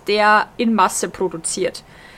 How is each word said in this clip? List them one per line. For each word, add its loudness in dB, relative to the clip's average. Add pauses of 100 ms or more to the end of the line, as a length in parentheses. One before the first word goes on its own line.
der 4
in 0
Masse 0
produziert. -6 (360)